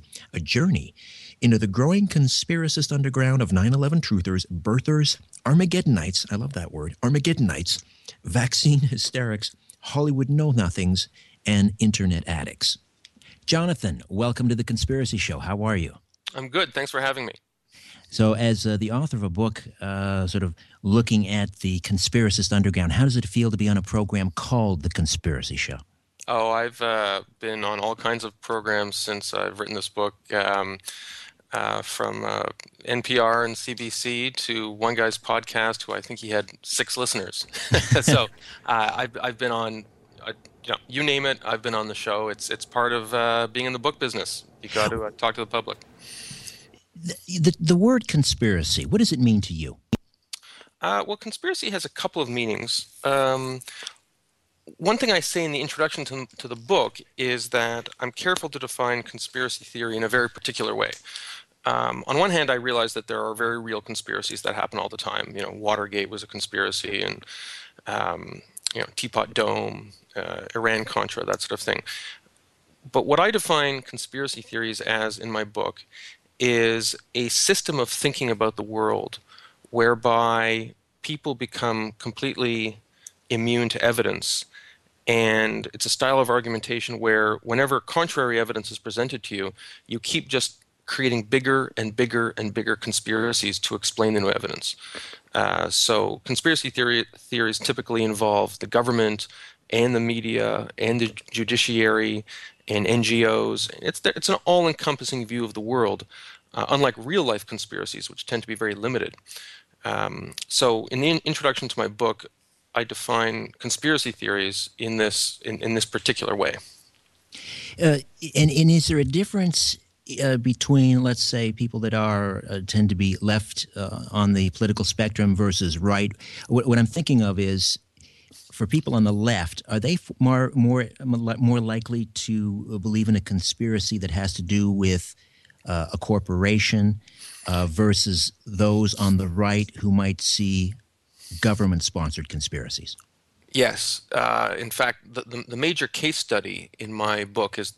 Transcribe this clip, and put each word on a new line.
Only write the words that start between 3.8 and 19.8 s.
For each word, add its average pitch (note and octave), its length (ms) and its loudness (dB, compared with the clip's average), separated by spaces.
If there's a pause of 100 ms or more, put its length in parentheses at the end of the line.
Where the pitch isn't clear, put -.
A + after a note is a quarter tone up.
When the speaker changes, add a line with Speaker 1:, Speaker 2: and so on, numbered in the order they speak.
Speaker 1:
Truthers, F#2 460 0
Birthers, C3 720 2 (260)
Armageddonites, D3+ 880 4
I G#2 40 -2
love C3 180 -4
that E2+ 200 -8
word, D#2 280 -8
Armageddonites, B2 800 2 (440)
Vaccine B2 540 4
Hysterics, A#2+ 760 -2 (240)
Hollywood C#3+ 500 0
Know-Nothings, G#2 800 2 (380)
and G2+ 340 6
Internet F#2+ 480 2
Addicts. - 500 -4 (680)
Jonathan, D#3+ 640 0
welcome A#2+ 400 0
to A#2 60 2
The A#2 100 -2
Conspiracy A#2+ 500 -2
Show. D#2 240 -4
How G2 240 -4
are G#2+ 140 2
you? D#2+ 180 -4 (400)
Speaker 2:
I'm C3 140 -8
good. D#3 240 -2
Thanks C#3 180 -4
for C3+ 80 -2
having C3 260 -2
me. - 80 -8 (760)
Speaker 1:
So A2 260 4
as, A2+ 300 2
uh, G#2+ 100 2
the G#2+ 160 -2
author C#3 240 -2
of G#2 80 -4
a G2 60 -2
book, G#2+ 340 -2 (160)
uh, G2 480 -2